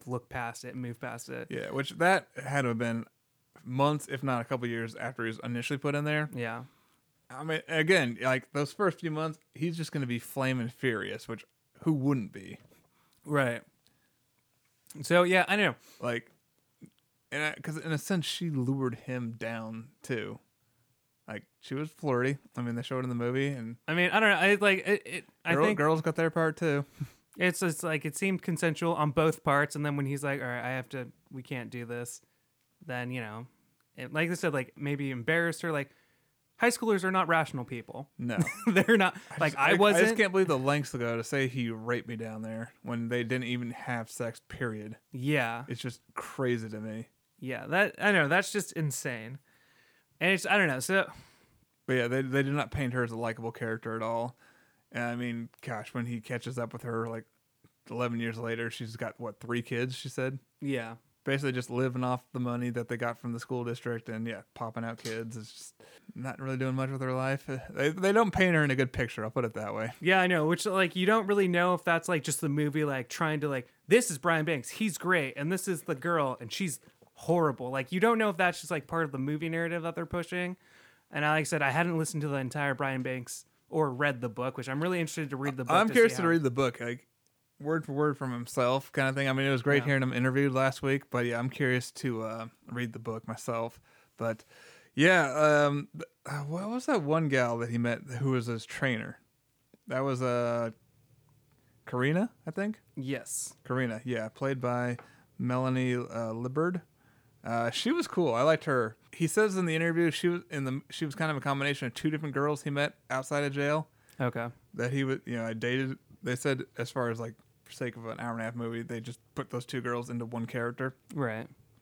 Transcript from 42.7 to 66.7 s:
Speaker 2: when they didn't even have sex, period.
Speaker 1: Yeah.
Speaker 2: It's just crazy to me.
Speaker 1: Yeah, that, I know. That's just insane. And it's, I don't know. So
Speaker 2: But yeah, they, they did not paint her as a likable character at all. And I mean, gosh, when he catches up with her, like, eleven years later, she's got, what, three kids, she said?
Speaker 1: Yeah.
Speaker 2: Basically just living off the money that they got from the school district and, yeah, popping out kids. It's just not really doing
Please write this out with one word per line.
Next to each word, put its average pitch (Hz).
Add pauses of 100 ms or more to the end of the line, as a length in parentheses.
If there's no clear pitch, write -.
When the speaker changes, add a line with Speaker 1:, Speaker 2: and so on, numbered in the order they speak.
Speaker 2:
when 117
they 120
didn't 127
even 123
have 117
sex, 117
period. 110 (160)
Speaker 1:
Yeah. 127
Speaker 2:
It's 123
just 123 (120)
crazy 123
to 107
me. 110 (320)
Speaker 1:
Yeah, 127
that, 190
I 208
know. 165
That's 180
just -
insane. 135 (800)
And 175
it's, 185
I 202
don't 185
know. 131
So 190 (800)
Speaker 2:
But 131
yeah, 120
they, 131
they 135
did 139
not 143
paint 127
her 127
as 113
a 113
likable 113
character 113
at 113
all. 117 (540)
And 120
I 120
mean, 117 (120)
gosh, 107
when 120
he 120
catches 123
up 117
with 120
her, 117
like, 113 (640)
eleven 117
years 113
later, 117
she's 113
got, -
what, 113
three 120
kids, 123
she -
said? 131 (220)
Speaker 1:
Yeah. 120 (280)
Speaker 2:
Basically 135
just 127
living 127
off 127 (100)
the 127
money 123
that 117
they 120
got 117
from 120
the 117
school 123
district 117
and, 113
yeah, 107 (120)
popping 117
out 113
kids. 113
It's 110
just - (380)
not 127
really 131
doing 131